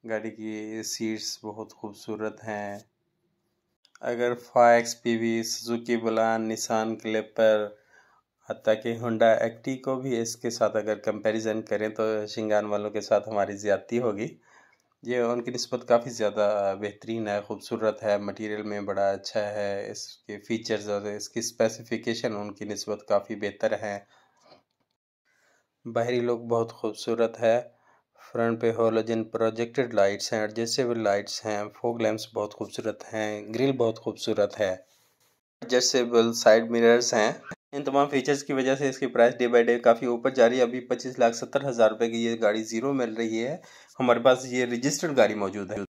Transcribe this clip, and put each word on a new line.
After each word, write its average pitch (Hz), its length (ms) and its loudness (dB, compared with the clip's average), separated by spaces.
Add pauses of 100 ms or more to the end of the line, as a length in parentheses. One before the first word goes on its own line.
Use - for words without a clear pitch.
गाड़ी 110 280 -4
की 110 540 -8
सीट्स 110 580 -6
बहुत 107 280 -12
खूबसूरत 107 720 -8
हैं। 104 400 -8 (1160)
अगर 123 340 -2
फ़ाइव 120 440 6
एक्स 117 160 -4
पी 117 220 0
वी, 113 260 0
Suzuki 117 580 -4
Blan, 113 480 0
Nissan 110 500 -2
Clipper, 110 720 2 (800)
हत्ता 110 260 0
कि 117 220 -4
Honda 113 360 4 (100)
Acti 120 360 -4
को 131 160 -4
भी 127 220 -4
इसके 113 340 -4
साथ 110 260 0
अगर 104 240 -2
कंपैरिजन 110 600 -2
करें 107 300 -4
तो 110 120 -2 (220)
शिंगान 107 380 0
वालों 104 260 -4
के 104 120 -4
साथ - 240 2
हमारी 101 280 -2
ज़्यादती 101 440 -2
होगी। 117 320 -4 (720)
ये 123 200 -2
उनकी 120 280 -2
निस्बत 123 380 -6
काफ़ी 120 220 4
ज़्यादा 107 340 0 (300)
बेहतरीन 104 520 -6
है, 104 140 -2
खूबसूरत 107 640 -4
है, 104 180 2
मटेरियल 104 420 -6
में 104 220 -6
बड़ा 98 260 0
अच्छा 98 300 -4
है, 104 500 -4
इसके - 460 -14
फीचर्स 110 520 -4
और 104 180 -4
इसकी 104 340 -8
स्पेसिफिकेशन 117 960 -4
उनकी 104 300 -10
निस्बत 104 440 -8
काफ़ी 104 280 0
बेहतर 104 380 -2
हैं। 101 320 -8 (1800)
बाहरी 117 360 0
लुक 120 260 0
बहुत 117 240 0
खूबसूरत 113 680 -2
है। 117 200 4 (640)
फ्रंट 117 400 -2
पे 117 100 2
हैलोजन 113 600 0
प्रोजेक्टेड 117 640 -2
लाइट्स 101 400 2
हैं, 110 100 0
एडजस्टेबल 117 580 -2
लाइट्स 104 440 0
हैं, 104 300 -4
फॉग 117 260 -4
लैंप्स 107 320 0
बहुत 104 200 -4
खूबसूरत 107 520 -8
हैं, 107 480 -6
ग्रिल 127 240 2
बहुत 113 220 2
खूबसूरत 104 580 -2
है, 95 140 0 (880)
एडजस्टेबल 120 720 4
साइड 117 380 6
मिरर्स 117 420 6
हैं। 117 280 2 (320)
इन 143 100 -6
तमाम 139 240 2
फीचर्स 139 360 0
की 147 100 -4
वजह 131 220 2
से 139 140 -2
इसकी 127 180 -6
प्राइस 120 280 6
day 120 120 0
by 120 160 6
day 120 200 4
काफ़ी 117 240 6
ऊपर 120 260 0
जा 123 140 6
रही 127 120 2
है। 123 60 6
अभी 123 200 -4
पच्चीस 127 340 -6
लाख 117 140 4
सत्तर - 320 -4
हज़ार 117 240 4
रुपये 113 200 0
की 117 160 -2
ये 117 120 0
गाड़ी 110 260 2
ज़ीरो 113 300 -2
मिल 120 220 -2
रही 113 240 -2
है। 135 220 -6 (380)
हमारे 120 200 6
पास 127 260 4
ये 127 200 0
रजिस्टर्ड 127 500 -2
गाड़ी 107 200 6
मौजूद 101 360 -4
है 104 180 -6